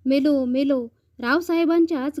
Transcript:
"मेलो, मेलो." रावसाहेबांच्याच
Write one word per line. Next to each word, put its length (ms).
"मेलो, 400
मेलो." 420
रावसाहेबांच्याच 1000